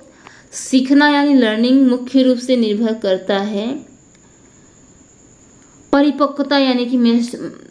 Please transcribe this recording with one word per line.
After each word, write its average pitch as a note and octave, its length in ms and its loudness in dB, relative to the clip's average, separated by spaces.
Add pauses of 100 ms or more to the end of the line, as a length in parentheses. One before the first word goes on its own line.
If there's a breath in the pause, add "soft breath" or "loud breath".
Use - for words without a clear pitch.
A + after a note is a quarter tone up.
(520 loud breath)
सीखना C#4 580 0
यानी C#4+ 240 2
learning B3 540 2
मुख्य B3 360 0
रूप B3+ 140 2
से B3+ 180 -2
निर्भर A3 380 0
करता G3 440 -2
है G#3+ 480 -6 (2000 soft breath)
परिपक्वता C#4+ 640 0
यानी B3+ 280 0
कि B3 120 -2
मैच-, A#3 400 0 (340)